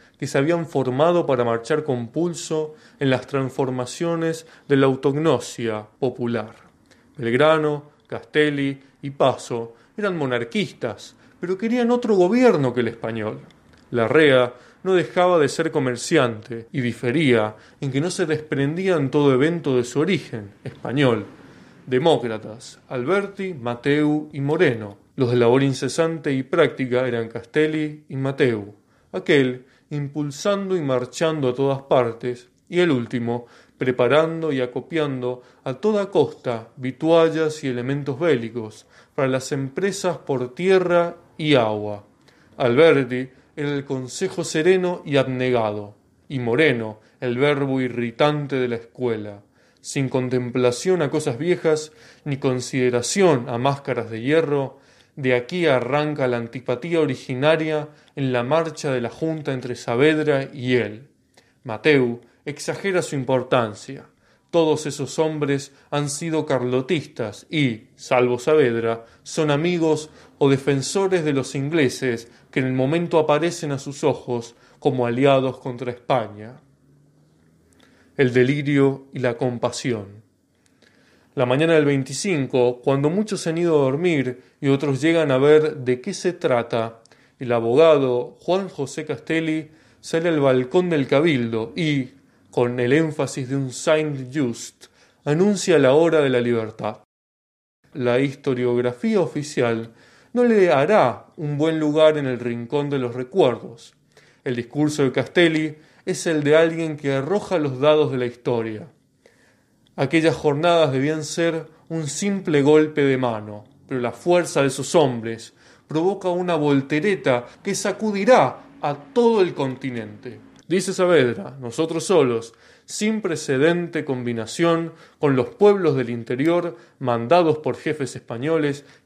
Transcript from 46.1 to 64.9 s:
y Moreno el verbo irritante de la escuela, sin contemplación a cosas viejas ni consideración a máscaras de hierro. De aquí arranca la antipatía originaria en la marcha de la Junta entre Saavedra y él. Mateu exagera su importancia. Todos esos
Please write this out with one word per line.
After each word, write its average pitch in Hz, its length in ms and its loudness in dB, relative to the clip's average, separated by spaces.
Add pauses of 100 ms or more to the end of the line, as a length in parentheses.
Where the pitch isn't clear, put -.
y 135 120 -6
Moreno 117 600 0 (200)
el 123 180 -4
verbo 139 420 0
irritante 135 760 -2
de 127 120 0
la 117 80 -4
escuela, 107 640 -6 (380)
sin 135 280 -4
contemplación 127 920 0
a 143 100 -2
cosas 147 280 -2
viejas 160 540 0 (320)
ni 139 140 -4
consideración 127 1120 0
a 120 80 -4
máscaras 123 540 -2
de 113 100 -8
hierro. 143 600 0 (340)
De 131 200 0
aquí 165 320 0
arranca 143 600 0
la 123 100 0
antipatía 127 640 -4
originaria 147 880 0 (280)
en 135 160 -2
la 120 100 0
marcha 151 500 -2
de 123 80 -2
la 117 80 -4
Junta 156 440 -4
entre 123 240 -6
Saavedra 143 760 0
y 127 220 -2
él. 110 340 -2 (560)
Mateu 120 560 2 (240)
exagera 170 560 -4
su - 160 -6
importancia. 123 920 -2 (440)
Todos 156 360 2
esos 135 320 -8